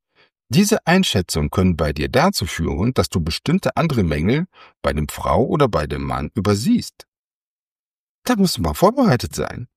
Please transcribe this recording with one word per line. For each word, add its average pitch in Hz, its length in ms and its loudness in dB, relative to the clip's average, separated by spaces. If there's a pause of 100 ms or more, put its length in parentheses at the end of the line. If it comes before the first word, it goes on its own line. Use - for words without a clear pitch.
(500)
Diese 202 360 2
Einschätzungen 104 640 0
können 92 260 2
bei 76 160 0
dir 69 160 -4
dazu 147 380 0
führen, 85 480 -2
dass 92 160 0
du 95 100 -2
bestimmte 82 580 -2
andere 139 260 0
Mängel 90 420 0 (380)
bei 71 100 0
dem 73 140 -2
Frau - 360 -2
oder 78 240 2
bei 78 200 -2
dem 69 160 -6
Mann 69 320 -6
übersiehst. 107 720 0 (1160)
Da 254 120 0
musst 196 220 2
du - 40 -6
mal 76 140 -2
vorbereitet 226 580 2
sein. - 440 -8